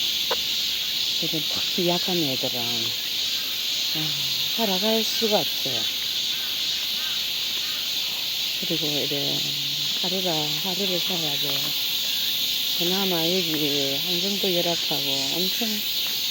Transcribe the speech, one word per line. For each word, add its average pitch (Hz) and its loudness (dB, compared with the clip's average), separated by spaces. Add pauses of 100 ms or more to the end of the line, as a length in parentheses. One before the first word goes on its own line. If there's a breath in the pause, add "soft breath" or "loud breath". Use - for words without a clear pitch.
(1200)
그런 160 0 (100)
특히 - 2
약한 175 2
애들은, 131 0 (1400)
어, 156 0 (220)
살아갈 220 2
수가 214 2
없어요. 135 0 (2750)
그리고 160 0
이래 143 0 (640)
하루가, 180 0 (320)
하루를 185 0
살아도 156 0 (1300)
그나마 175 2
여기 151 2 (100)
환경도 185 0
열악하고 165 0 (240)
엄청 190 0 (640)